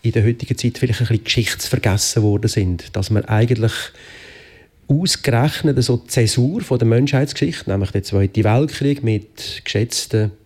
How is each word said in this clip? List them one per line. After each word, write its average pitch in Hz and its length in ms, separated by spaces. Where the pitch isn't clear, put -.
in 113 100
der 110 120
heutigen 117 320
Zeit - 220
vielleicht 120 240
ein 117 40
bisschen 110 180
geschichtsvergessen - 1000
worden 104 240
sind. 90 480
Dass 95 140
man 107 160
eigentlich 113 460
ausgerechnet 143 960
so 123 140
die - 100
Zäsur 127 540
von 127 180
der 113 80
Menschheitsgeschichte, 139 840
nämlich 98 220
der 98 100
Zweite 98 400
Weltkrieg 139 640
mit - 580
geschätzten 107 680